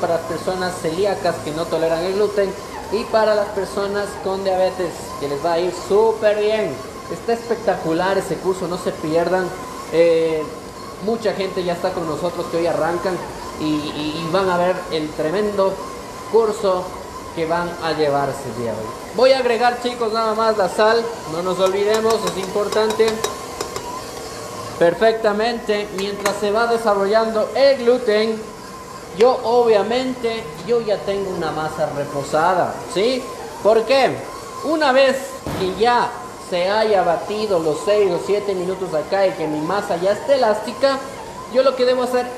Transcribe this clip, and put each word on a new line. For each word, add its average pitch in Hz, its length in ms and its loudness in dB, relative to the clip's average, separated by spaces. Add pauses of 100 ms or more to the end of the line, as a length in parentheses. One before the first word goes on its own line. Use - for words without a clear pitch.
Para 170 140 0
las 165 100 -2
personas 185 560 -4
celíacas 175 540 0 (100)
que 156 60 -6
no 160 160 -4
toleran 165 380 0
el 190 100 -2
gluten 202 400 0 (380)
y 220 120 0
para 214 300 2
las 202 140 0
personas 202 580 -4 (160)
con 196 220 -4
diabetes, 185 480 0 (260)
que 143 80 -4
les 143 180 -2
va 170 100 2
a 165 40 2
ir 175 160 0 (140)
súper 214 500 4
bien. 208 340 0 (380)
Está 170 220 -4
espectacular 190 840 0
ese 170 200 -2
curso, 185 320 -2
no 175 100 -4
se 190 140 -4
pierdan. 170 560 0 (440)
Eh, 165 520 4 (600)
mucha 220 280 0
gente 190 320 -2
ya 175 80 0
está 175 180 -2
con 170 160 -4
nosotros 170 460 -4
que 170 60 0
hoy 170 100 2
arrancan 170 480 0 (420)
y, 156 60 -4
y, 151 600 -2
y 160 80 -4
van 190 160 2
a 175 100 2
ver 180 180 2 (160)
el 156 180 -2
tremendo 196 640 0 (580)
curso 202 540 2 (500)
que 165 120 -2
van 170 220 0 (140)
a 160 100 -2
llevarse 139 500 0 (120)
el 120 80 -6
día 113 100 -2
de 107 60 -6
hoy. 110 80 -6 (300)
Voy 254 160 8
a 262 60 2
agregar, 240 440 2
chicos, 233 300 -2
nada 226 220 0
más 220 220 2
la 190 120 2
sal, 220 340 4 (300)
no 165 100 -2
nos 180 160 -2
olvidemos, 202 560 2
es 180 240 -2
importante. 214 680 0 (1700)
Perfectamente, 214 1160 2
mientras 202 400 -2
se 208 160 0
va 226 140 2
desarrollando 220 880 2
el 269 300 6
gluten, 220 680 2 (640)
yo 240 280 6
obviamente, 233 960 2 (240)
yo 233 140 2
ya 208 180 0
tengo 196 320 -2
una 170 220 -2
masa 156 440 -2
reposada, 143 800 0 (180)
¿sí? 247 300 2 (400)
¿Por 220 220 6
qué? 254 260 4 (540)
Una 302 260 2
vez 262 260 6 (440)
que 185 200 -2
ya 240 300 4 (400)
se 180 180 0
haya 214 360 4
batido 196 560 0
los 156 240 0
seis 202 260 4
o 170 160 0
siete 202 300 0
minutos 180 360 -4
acá 175 320 0
y 185 80 4
que 160 140 -4
mi 151 140 -2
masa 185 380 -2
ya 190 140 2
esté 262 220 0
elástica, 262 640 2 (540)
yo 247 100 4
lo 262 140 4
que 247 80 2
debo 254 180 2
hacer, 247 360 0